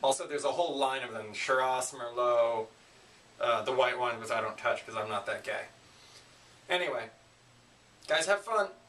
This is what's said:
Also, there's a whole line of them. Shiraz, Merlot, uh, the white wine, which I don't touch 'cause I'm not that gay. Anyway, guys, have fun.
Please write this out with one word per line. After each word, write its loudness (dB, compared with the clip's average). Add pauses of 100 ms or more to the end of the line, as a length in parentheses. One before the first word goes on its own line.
Also, 2
there's -4
a 0
whole 0
line 0
of -8
them. -10
Shiraz, 2
Merlot, 2 (720)
uh, 2
the -2
white 4
wine, -2
which -6
I 0
don't -4
touch -2
'cause -10
I'm -2
not -4
that -6
gay. -6 (1000)
Anyway, -2 (1000)
guys, 4
have 2
fun. 0 (180)